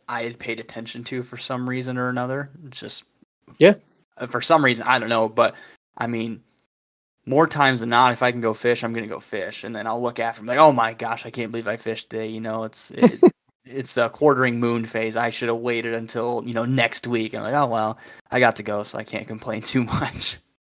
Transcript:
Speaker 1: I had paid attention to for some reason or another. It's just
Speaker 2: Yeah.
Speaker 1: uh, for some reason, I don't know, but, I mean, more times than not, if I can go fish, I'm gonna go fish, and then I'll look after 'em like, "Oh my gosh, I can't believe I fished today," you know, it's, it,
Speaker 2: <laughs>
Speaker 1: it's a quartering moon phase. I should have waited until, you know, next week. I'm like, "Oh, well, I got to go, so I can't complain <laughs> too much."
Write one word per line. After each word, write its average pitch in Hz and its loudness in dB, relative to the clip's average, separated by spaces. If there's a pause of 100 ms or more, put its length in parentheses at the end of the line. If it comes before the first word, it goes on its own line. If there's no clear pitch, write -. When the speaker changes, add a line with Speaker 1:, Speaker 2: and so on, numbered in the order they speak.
Speaker 1:
I 120 -6
had 120 -10
paid 113 -8
attention 117 -12
to 127 -6
for 127 -14
some 127 -6
reason 127 -6
or 127 -2
another. 131 -4 (180)
It's 123 -16
just - -12 (540)
Speaker 2:
Yeah. 196 8 (420)
Speaker 1:
uh, - -10
for 120 -4
some 156 4
reason, 120 2
I 127 4
don't 113 -6
know, 113 2
but, 113 2 (420)
I 117 -4
mean, 113 -6 (840)
more 143 4
times 135 2
than 117 -4
not, 120 6
if 117 -2
I 123 4
can 120 -4
go 113 0
fish, 120 0
I'm 113 -4
gonna 113 -6
go 107 -10
fish, 101 -8
and 117 -10
then 107 -8
I'll 113 -4
look 120 -4
after 113 -4
'em 104 -14
like, 127 0
"Oh 156 10
my 113 2
gosh, 117 -6
I 120 -12
can't 113 -8
believe 117 -6
I 110 -4
fished 113 -8
today," 110 -6
you 110 -8
know, 113 -6
it's, - -10
it, - 6
Speaker 2:
<laughs> - 8 (300)
Speaker 1:
it's 131 -6
a 117 4
quartering 127 2
moon 117 0
phase. 113 -4
I 117 0
should 117 -4
have 117 0
waited 117 -2
until, 113 -4
you 120 -8
know, 113 -2
next 120 0
week. 113 -2
I'm 110 -8
like, 107 -6
"Oh, 143 2
well, 110 -2 (340)
I 123 2
got 120 6
to - -8
go, 104 -4
so - -8
I 110 -8
can't 113 -10
complain 110 -8
<laughs> - -2
too 127 2
much." - -4 (400)